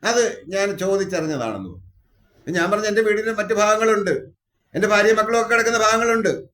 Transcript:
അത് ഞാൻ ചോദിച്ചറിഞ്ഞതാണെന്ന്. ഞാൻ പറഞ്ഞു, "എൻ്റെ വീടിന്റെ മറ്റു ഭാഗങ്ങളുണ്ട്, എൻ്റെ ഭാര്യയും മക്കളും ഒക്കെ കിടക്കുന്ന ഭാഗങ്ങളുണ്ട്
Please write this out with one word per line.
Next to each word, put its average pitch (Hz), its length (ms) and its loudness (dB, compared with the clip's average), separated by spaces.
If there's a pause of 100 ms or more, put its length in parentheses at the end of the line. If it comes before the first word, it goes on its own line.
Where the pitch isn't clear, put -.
അത് 233 200 2 (320)
ഞാൻ 196 120 0 (160)
ചോദിച്ചറിഞ്ഞതാണെന്ന്. 156 880 -4 (760)
ഞാൻ 170 240 -2
പറഞ്ഞു, 214 200 0
"എൻ്റെ 214 160 2
വീടിന്റെ 220 340 0
മറ്റു 208 140 -2
ഭാഗങ്ങളുണ്ട്, 208 600 2 (600)
എൻ്റെ 196 180 0
ഭാര്യയും 214 280 4
മക്കളും 226 200 0
ഒക്കെ 226 120 -2
കിടക്കുന്ന 233 260 2
ഭാഗങ്ങളുണ്ട് 226 540 2 (220)